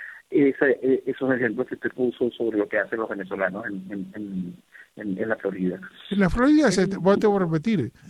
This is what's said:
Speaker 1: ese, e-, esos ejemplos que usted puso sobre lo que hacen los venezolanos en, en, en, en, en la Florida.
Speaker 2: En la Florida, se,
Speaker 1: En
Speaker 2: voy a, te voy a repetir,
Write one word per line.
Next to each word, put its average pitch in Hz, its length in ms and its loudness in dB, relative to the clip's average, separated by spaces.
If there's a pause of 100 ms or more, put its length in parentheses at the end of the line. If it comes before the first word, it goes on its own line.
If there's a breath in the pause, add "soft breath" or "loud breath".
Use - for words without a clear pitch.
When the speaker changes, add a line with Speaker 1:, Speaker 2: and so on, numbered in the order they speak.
(300 loud breath)
Speaker 1:
ese, 135 520 4
e-, 131 240 2
esos 131 280 -2
ejemplos 123 320 -2
que - 80 -10
usted 117 180 -6
puso 123 380 -2
sobre 113 280 -2
lo 101 100 2
que 107 100 -2
hacen 107 200 -2
los 110 100 -4
venezolanos 98 580 -4
en, 95 240 -8
en, 98 240 -10
en, 95 420 -8 (400 loud breath)
en, 101 220 -6
en 110 100 -2
la 110 80 0
Florida. 92 420 -4 (320)
Speaker 2:
En 202 100 0
la 180 100 4
Florida, 277 400 4
se, 185 140 2
Speaker 1:
En 180 180 -4
Speaker 2:
voy 196 120 6
a, - 40 4
te 226 80 2
voy 202 100 4
a 190 80 2
repetir, 160 480 0 (180 loud breath)